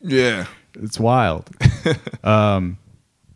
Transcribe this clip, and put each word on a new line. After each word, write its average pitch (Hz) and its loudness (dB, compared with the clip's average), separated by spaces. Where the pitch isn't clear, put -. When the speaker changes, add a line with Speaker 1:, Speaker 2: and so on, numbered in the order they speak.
Speaker 1:
Yeah. 127 0
Speaker 2:
It's - -12
wild. 113 0
<laughs> - -4
Um, 101 0